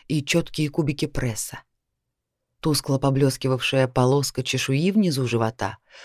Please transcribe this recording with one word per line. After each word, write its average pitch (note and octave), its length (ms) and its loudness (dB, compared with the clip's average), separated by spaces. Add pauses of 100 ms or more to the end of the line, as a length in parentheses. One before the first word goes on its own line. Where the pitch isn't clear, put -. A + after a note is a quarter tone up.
и D3+ 160 -2
чёткие D#3 460 0
кубики D3 380 -2
пресса. - 560 -6 (1000)
Тускло C#3 380 0
поблёскивавшая C3 920 2
полоска C3+ 540 2
чешуи C3+ 480 0
внизу E3+ 360 2
живота A2+ 520 -2 (260)